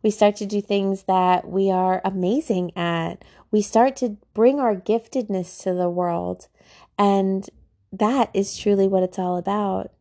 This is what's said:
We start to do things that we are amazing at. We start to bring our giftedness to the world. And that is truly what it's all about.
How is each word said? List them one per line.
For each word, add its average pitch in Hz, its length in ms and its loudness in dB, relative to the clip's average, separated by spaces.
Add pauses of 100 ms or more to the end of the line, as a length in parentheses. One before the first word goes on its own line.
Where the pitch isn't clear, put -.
We 220 80 2
start 208 260 4
to 202 100 -8
do 202 140 -2
things 196 440 -2
that 185 440 2
we 196 220 2
are 185 340 2
amazing 190 720 -2
at. 170 480 -4 (260)
We 214 120 2
start 254 340 2
to 214 200 -4 (180)
bring 262 260 4
our 220 160 0
giftedness 208 880 -4
to 185 120 -2
the 180 160 0
world. 175 580 -4 (500)
And 196 500 2 (440)
that 220 420 0
is 196 220 -2
truly 196 300 2
what 190 160 2
it's 185 160 -4
all 180 180 -2
about. 190 540 -4 (100)